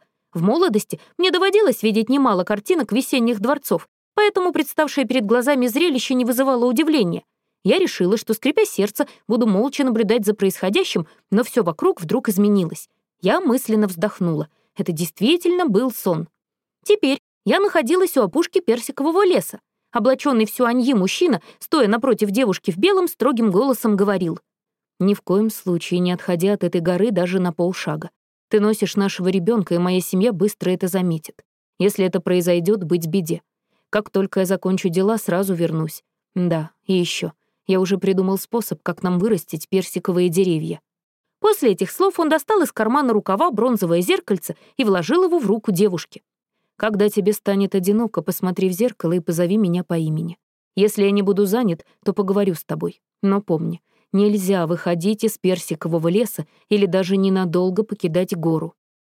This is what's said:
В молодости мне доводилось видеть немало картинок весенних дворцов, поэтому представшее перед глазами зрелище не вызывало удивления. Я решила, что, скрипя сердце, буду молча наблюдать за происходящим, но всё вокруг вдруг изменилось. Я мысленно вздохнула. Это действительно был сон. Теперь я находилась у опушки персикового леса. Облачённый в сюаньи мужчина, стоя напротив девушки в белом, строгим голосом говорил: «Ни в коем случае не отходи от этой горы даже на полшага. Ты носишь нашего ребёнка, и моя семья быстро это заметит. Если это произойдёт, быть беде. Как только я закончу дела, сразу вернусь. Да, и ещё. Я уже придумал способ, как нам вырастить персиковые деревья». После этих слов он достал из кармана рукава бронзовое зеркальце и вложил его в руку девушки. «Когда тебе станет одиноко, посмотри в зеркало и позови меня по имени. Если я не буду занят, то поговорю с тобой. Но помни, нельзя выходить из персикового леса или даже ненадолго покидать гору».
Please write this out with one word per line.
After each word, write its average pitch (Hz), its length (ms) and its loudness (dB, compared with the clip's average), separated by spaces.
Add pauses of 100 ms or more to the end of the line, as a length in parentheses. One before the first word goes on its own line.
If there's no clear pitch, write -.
(340)
В 170 80 -4
молодости 214 580 0 (160)
мне 339 140 2
доводилось 381 520 2
видеть 214 280 0
немало 247 340 2
картинок 214 480 -2
весенних 233 480 0
дворцов, 233 480 -2 (260)
поэтому 403 380 2
представшее 285 540 -2
перед 240 180 0
глазами 247 420 2
зрелище 262 460 0
не 254 140 2
вызывало 254 400 2
удивления. 254 580 0 (400)
Я 254 140 4
решила, 226 400 0
что, - 160 -4
скрипя 220 320 2
сердце, 196 400 -2 (220)
буду 233 180 2
молча 220 360 0
наблюдать 226 440 0
за 208 80 2
происходящим, 196 720 -2 (240)
но 214 120 4
всё 233 200 0
вокруг 233 400 -2
вдруг 214 260 -2
изменилось. 196 640 0 (300)
Я 240 200 2
мысленно 226 460 0
вздохнула. 170 640 -2 (280)
Это 185 160 -4
действительно 330 720 0
был 247 260 2
сон. 165 380 -4 (560)
Теперь 294 340 2 (280)
я 269 120 4
находилась 359 600 2
у 247 40 6
опушки 302 380 0
персикового 277 640 0
леса. 277 360 0 (340)
Облачённый 240 500 2
в 208 60 -4
сюаньи 247 420 0
мужчина, 208 480 0 (180)
стоя 269 300 0
напротив 220 420 0
девушки 196 400 0
в 165 60 -2
белом, 359 320 2
строгим 233 420 0
голосом 226 460 2
говорил: 185 440 0 (600)
«Ни 196 140 2
в - 80 -6
коем 208 260 0
случае 180 520 -4
не 180 120 0
отходи 180 360 -2
от 202 160 0
этой 170 180 0
горы 180 300 2
даже 180 280 0
на 180 140 -2
полшага. 170 560 -4 (400)
Ты 214 100 4
носишь 208 340 0
нашего 196 340 -2
ребёнка, 185 480 0
и - 20 2
моя 180 240 0
семья 196 320 -2
быстро 185 360 -2
это 185 160 -2
заметит. 180 560 -4 (360)
Если 196 260 0
это 185 160 0
произойдёт, 180 640 2
быть 170 220 -2
беде. 165 340 -2 (480)
Как 208 220 -4
только 196 300 -2
я 185 60 0
закончу 185 440 0
дела, 190 260 0
сразу 196 380 -2
вернусь. 160 480 -4 (320)
Да, 165 380 -2 (140)
и 190 60 0
ещё. 175 400 -2 (340)
Я - 140 0
уже 190 160 0
придумал 190 400 0
способ, - 460 -6
как 175 200 -8
нам 180 160 0
вырастить 180 520 -4
персиковые 180 580 0
деревья». 165 520 -2 (600)
После 415 320 2
этих 185 180 -4
слов 381 280 0
он 311 120 0
достал 339 320 2
из 254 100 -2
кармана 240 400 0
рукава 214 380 0
бронзовое 202 500 0
зеркальце 196 560 -2 (220)
и 262 60 2
вложил 208 400 2
его 339 140 2
в 247 80 -2
руку 214 260 0
девушки. 185 500 0 (540)
«Когда 208 340 0
тебе 208 240 0
станет 196 400 -2
одиноко, 202 480 0
посмотри 185 480 -2
в - 20 -2
зеркало 180 400 -2
и 180 80 0
позови 175 380 0
меня 180 260 0
по 170 140 -4
имени. 160 400 -4 (360)
Если 202 300 2
я 202 60 2
не 202 100 2
буду 202 240 2
занят, 196 400 0 (180)
то 196 120 -2
поговорю 196 400 0
с - 100 -12
тобой. 160 380 -8 (180)
Но 196 220 0
помни, 165 400 -4 (300)
нельзя 196 540 2
выходить 175 560 -2
из 220 140 0
персикового 170 720 -2
леса 196 380 -2 (240)
или 202 160 2
даже 190 320 0
ненадолго 185 640 0
покидать 180 520 -2
гору». 165 400 -2 (380)